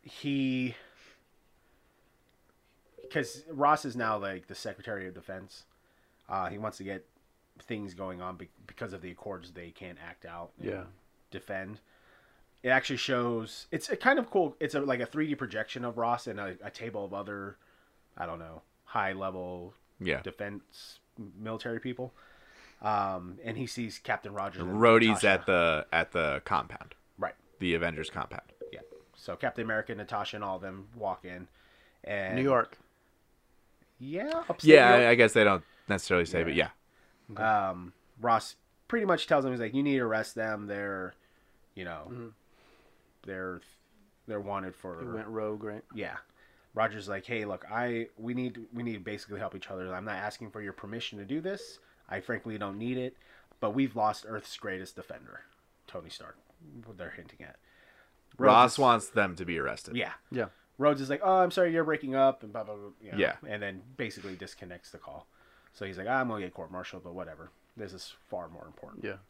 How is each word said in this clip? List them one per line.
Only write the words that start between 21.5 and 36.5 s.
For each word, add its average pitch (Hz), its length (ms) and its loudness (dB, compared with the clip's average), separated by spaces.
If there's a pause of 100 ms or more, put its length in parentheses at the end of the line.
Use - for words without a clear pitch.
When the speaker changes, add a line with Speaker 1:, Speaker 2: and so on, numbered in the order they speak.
Speaker 1:
people. 127 340 -8 (680)
Um, 98 640 -2
and 113 120 -6
he 127 100 -4
sees 113 320 -8
Captain 107 340 -4
Rogers 98 300 -6
and 90 180 -2
Speaker 3:
Rhodey's 113 420 10
Speaker 1:
Natasha. 101 60 8
Speaker 3:
at 95 180 6
the, 85 460 6
at 82 200 2
the 76 320 0
compound. - 500 -2 (240)
Speaker 1:
Right. - 160 -4 (240)
Speaker 3:
The 90 160 2
Avengers 82 360 -2
compound. - 420 -8 (200)
Speaker 1:
Yeah. - 80 -16 (340)
So - 220 -10
Captain 120 280 -4
America, 110 300 -2
Natasha, 104 420 -6
and 104 80 -6
all 95 120 -4
of 87 60 -10
them 95 340 -12
walk 98 280 -6
in. 90 220 -14 (580)
And 98 320 -4
Speaker 2:
New 131 60 0
York. 131 360 2 (1200)
Speaker 1:
Yeah, 214 500 -4
upstate 156 260 10
Speaker 3:
Yeah, 127 140 12
Speaker 1:
New 123 80 12
York. 120 100 8
Speaker 3:
I, 117 40 8
I 120 40 10
guess 117 180 8
they 110 120 8
don't 98 180 6 (260)
necessarily 90 380 2
say, 85 160 0
but 80 120 0